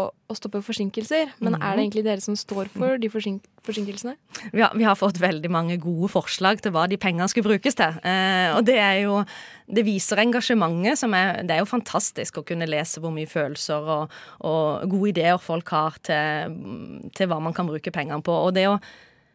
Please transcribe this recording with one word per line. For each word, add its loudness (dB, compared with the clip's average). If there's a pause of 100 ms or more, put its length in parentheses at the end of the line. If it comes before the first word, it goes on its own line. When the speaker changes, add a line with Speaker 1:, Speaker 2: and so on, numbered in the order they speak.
Speaker 1:
å -12
stoppe -8
forsinkelser, -2
men 2
Speaker 2:
Mhm. 0
Speaker 1:
er 0
det 2
egentlig 0
dere 0
som -4
står -6
for 0
de -2
forsin-, -4 (240)
forsinkelsene? -6 (360)
Speaker 2:
Vi 2
har, 4
vi 2
har 6
fått 0
veldig 0
mange 0
gode -2
forslag 0
til -2
hva 4
de 0
pengene 0
skulle 2
brukes 0
til. 2 (100)
Eh, 2
og 4
det 6
er 4
jo, 2 (460)
det 2
viser 0
engasjementet 2
som 0
er, 2
det 0
er 4
jo -2
fantastisk -4
å -12
kunne -4
lese -4
hvor -4
mye -6
følelser -4
og, -6 (300)
og 0
gode 2
ideer 4
folk -6
har -2
til, -4
til 0
hva -2
man -2
kan -2
bruke -6
pengene -4
på. 0
Og 2
det 4
å 2 (560)